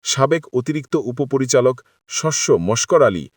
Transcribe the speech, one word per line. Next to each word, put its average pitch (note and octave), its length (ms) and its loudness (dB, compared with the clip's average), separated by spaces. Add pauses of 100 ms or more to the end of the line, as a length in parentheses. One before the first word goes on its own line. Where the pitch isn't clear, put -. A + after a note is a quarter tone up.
সাবেক D3 380 0 (100)
অতিরিক্ত C#3+ 400 -4 (120)
উপপরিচালক B2+ 680 0 (340)
শস্য - 360 -4 (140)
মস্কর A#2 440 0
আলী F2+ 220 0 (120)